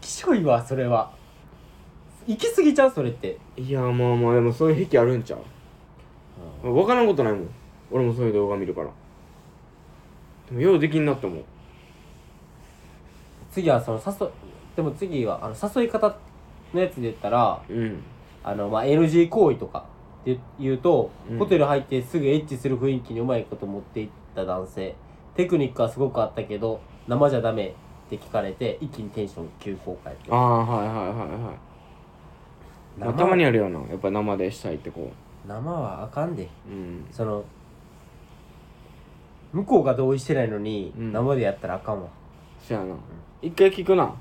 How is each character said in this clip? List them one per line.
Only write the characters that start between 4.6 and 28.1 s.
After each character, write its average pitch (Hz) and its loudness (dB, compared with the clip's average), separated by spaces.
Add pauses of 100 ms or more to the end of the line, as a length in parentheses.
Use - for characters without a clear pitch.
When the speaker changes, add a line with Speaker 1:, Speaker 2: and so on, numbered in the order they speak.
Speaker 2:
う 160 6
い 156 2
う 190 -2
癖 147 4
あ 117 8
る 127 2
ん 117 -2
ち - -8
ゃ - -8 (1300)
う？ 123 -4
Speaker 1:
う 123 -2
ん。 123 2
Speaker 2:
わ 185 4
か 247 4
ら 247 4
ん 226 4
こ 202 4
と 143 2
な 113 2
い 107 0
も 101 -4
ん。 85 -8 (420)
俺 127 0
も 120 0
そ 123 -2
う - 2
い 110 0
う - -2
動 101 2
画 101 -2
見 98 -4
る 87 -4
か 87 -6
ら。 73 -6 (1600)
で 127 -8
も、 120 0
よ 185 6
う 165 6
で 151 2
き 156 0
ん 156 2
な 143 2
っ 120 -4
て 113 -4
思 82 -6
う。 60 -14 (2000)
Speaker 1:
次 175 0
は 123 6
そ 120 -6
の、 110 -4
誘 196 -4
い、 - -4 (460)
で 175 -2
も 151 0
次 156 -4
は、 90 -4
あ - -6
の、 110 -10 (200)
誘 240 2
い - -2
方 214 0 (580)
の 175 2
や 185 0
つ - -16
で 127 -8
言 113 -4
っ - -10
た - -6
ら、 110 2
Speaker 2:
う - -8
ん。 110 -4 (400)
Speaker 1:
あ 101 -6
の、 101 -4
ま 110 0
あ、 117 -2
エ 143 4
ヌ 165 6
ジ 165 6
ー 170 4
行 175 6
為 117 0
と - -10
か - -10 (380)
で 127 -2 (200)
言 135 -2
う 127 -2
と、 160 2 (180)
Speaker 2:
う 117 -6
ん。 - -4
Speaker 1:
ホ 123 2
テ 185 4
ル 147 4
入 143 2
っ 139 -8
て 131 -2
す 143 -4
ぐ 143 -2
エ 139 4
ッ 151 0
チ 139 -8
す 135 -4
る 127 0
雰 131 0
囲 131 -2
気 - -12
に 113 -6
う 117 -2
ま 127 0
い 107 -4
こ - -10
と 101 -10
持 98 -8
っ - -14
て - -10
い 107 -6
っ 104 -14 (260)
た 95 -4
男 92 -6
性。 95 -8 (400)
テ 180 2
ク 175 0
ニ 135 0
ッ - -16
ク - -2
は 113 2
す - -12
ご 131 0
く 123 -2
あ 107 2
っ - -8
た 113 -6
け 104 -8
ど、 110 -4 (260)
「生 139 4
じ 127 0
ゃ 117 0
ダ 113 0
メ」 104 -4 (400)
っ - -20